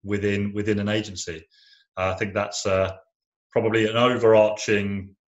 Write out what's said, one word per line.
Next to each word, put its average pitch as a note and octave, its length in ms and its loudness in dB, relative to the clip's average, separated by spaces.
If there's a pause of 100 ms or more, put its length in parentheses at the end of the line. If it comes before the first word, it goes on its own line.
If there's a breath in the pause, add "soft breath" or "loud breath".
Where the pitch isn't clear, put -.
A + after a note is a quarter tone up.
within, G2+ 480 -2
within G#2 260 -2
an G#2 120 -2
agency? F#2+ 520 -6 (540 soft breath)
Uh, F#2 180 -2
I - 40 -10
think G2+ 160 -6
that's, G2+ 320 -4
uh, F#2+ 260 0 (580)
probably A2 380 0
an A2+ 80 -2
overarching G#2+ 1160 2 (140)